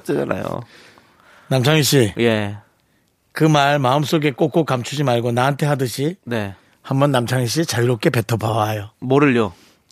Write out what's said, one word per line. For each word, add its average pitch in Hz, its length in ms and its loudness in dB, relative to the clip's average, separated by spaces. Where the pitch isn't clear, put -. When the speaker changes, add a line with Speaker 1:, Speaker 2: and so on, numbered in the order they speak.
Speaker 1:
사줬잖아요. 98 600 -4
Speaker 2:
남창희 143 340 2
씨. 123 360 4
Speaker 1:
예. 107 380 0
Speaker 2:
그 - 140 0
말 147 320 4
마음속에 143 540 0
꼭꼭 160 340 0
감추지 131 380 -4
말고 120 280 0
나한테 135 340 0
하듯이 139 580 -2
Speaker 1:
네. 104 300 -6
Speaker 2:
한번 139 300 2
남창희 123 340 0
씨 156 200 -2
자유롭게 120 440 0
뱉어봐와요. 110 800 -2
Speaker 1:
뭐를요? 127 520 2